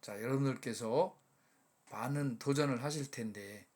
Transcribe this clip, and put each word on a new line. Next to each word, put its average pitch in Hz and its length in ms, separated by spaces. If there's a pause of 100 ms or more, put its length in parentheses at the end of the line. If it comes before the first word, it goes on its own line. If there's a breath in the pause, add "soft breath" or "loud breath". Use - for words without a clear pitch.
자, 104 200
여러분들께서 127 960 (720 soft breath)
많은 131 500
도전을 139 440
하실 147 280
텐데 104 540 (100)